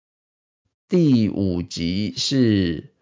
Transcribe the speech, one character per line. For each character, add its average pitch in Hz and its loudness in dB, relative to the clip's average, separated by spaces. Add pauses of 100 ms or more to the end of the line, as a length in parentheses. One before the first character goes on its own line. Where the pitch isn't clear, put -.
(880)
第 139 4
五 92 -2
集 90 -4
是 104 0 (100)